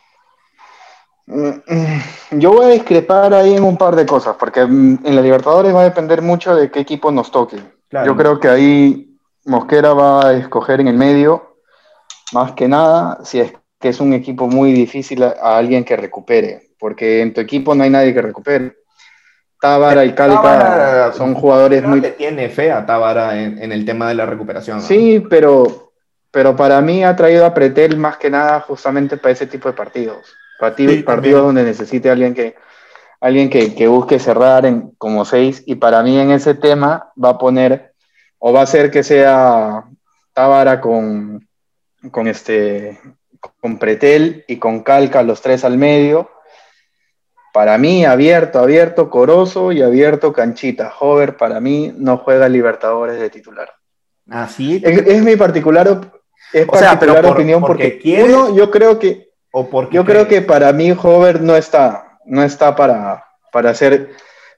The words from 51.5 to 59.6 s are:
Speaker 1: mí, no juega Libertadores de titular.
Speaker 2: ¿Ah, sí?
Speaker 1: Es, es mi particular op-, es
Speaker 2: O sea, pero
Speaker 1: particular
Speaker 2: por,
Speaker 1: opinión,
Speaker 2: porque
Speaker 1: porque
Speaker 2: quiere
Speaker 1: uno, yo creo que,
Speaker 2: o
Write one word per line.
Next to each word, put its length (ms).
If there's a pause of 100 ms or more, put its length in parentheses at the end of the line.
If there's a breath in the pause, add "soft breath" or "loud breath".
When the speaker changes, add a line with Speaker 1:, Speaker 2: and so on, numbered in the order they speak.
Speaker 1:
mí, 360
no 220
juega 320
Libertadores 680
de 120
titular. 400 (600)
Speaker 2:
¿Ah, 160
sí? 380
Speaker 1:
Es, 220
es 160
mi 140
particular 520
op-, 160 (480 soft breath)
es 160
Speaker 2:
O 80
sea, 220
pero 160
Speaker 1:
particular 100
Speaker 2:
por, 80
Speaker 1:
opinión, 300
Speaker 2:
porque 220
Speaker 1:
porque 140
Speaker 2:
quiere 260 (100)
Speaker 1:
uno, 200
yo 160
creo 280
que, 320 (220)
Speaker 2:
o 180